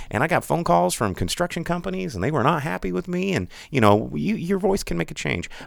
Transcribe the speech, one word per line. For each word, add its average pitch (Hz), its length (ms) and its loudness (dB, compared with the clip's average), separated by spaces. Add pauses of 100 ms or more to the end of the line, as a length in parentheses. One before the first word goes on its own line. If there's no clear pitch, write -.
(120)
And 107 120 2
I 165 40 2
got 147 160 2
phone 165 200 0
calls 175 300 4
from 98 220 0
construction 175 480 -2
companies, 180 520 -4
and 170 80 -2
they 202 80 2
were 131 120 2
not 147 200 2
happy 180 280 -4
with 180 160 -4
me. 185 260 -2
And, 95 140 0 (240)
you 135 100 2
know, 107 320 6
you, 175 220 -2
your 185 240 -2
voice 196 240 0
can 170 140 -4
make 170 140 -4
a - 40 -12
change. - 340 -4 (180)